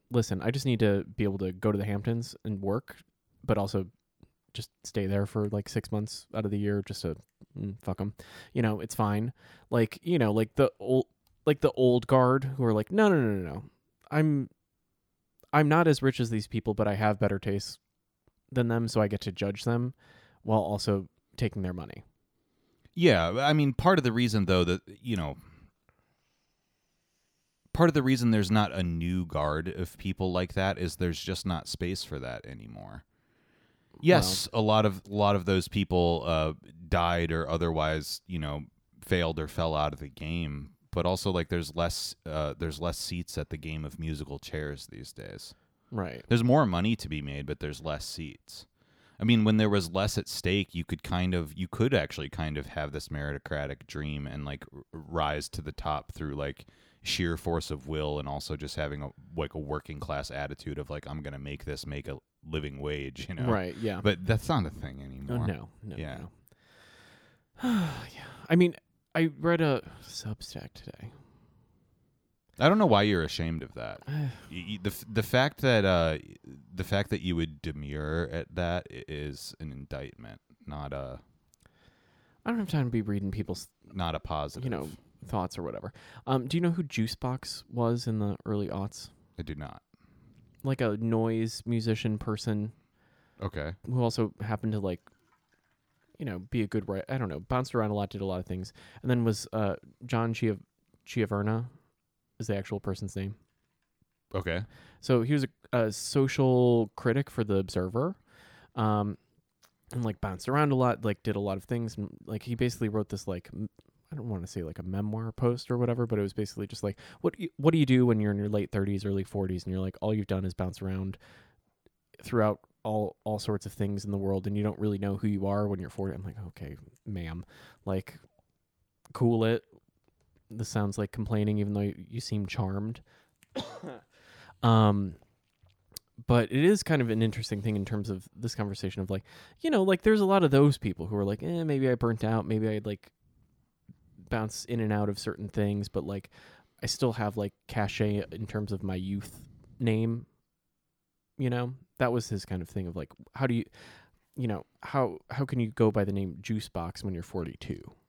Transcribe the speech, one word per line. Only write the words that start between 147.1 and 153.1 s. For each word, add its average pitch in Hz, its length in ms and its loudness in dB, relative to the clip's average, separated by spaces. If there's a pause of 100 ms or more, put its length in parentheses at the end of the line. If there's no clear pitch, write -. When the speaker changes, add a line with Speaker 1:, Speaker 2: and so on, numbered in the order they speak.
Speaker 1:
have, 107 220 -2
like, 101 180 -2 (140)
cachet 104 640 0
in 107 140 -8
terms 104 260 -4
of 95 120 -4
my 95 120 -2
youth 95 460 -6 (380)
name." 113 460 0 (1120)
You 131 120 0
know, 123 240 -2 (240)
that 123 140 2
was 120 180 0
his 98 160 -4
kind 92 160 -4
of 82 80 -10
thing 92 180 -4
of, 85 80 -8
like, 76 140 -6 (240)